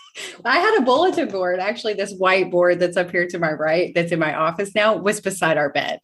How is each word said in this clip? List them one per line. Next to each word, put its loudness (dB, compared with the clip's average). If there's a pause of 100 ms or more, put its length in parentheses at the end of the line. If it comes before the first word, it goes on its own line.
(460)
I 2
had 2
a 2
bulletin 2
board, -2
actually, -4
this -6
whiteboard 2
that's 0
up -2
here 0
to -8
my 0
right, 0
that's 0
in -2
my 0
office -2
now, 4
was -2
beside 0
our 0
bed. -4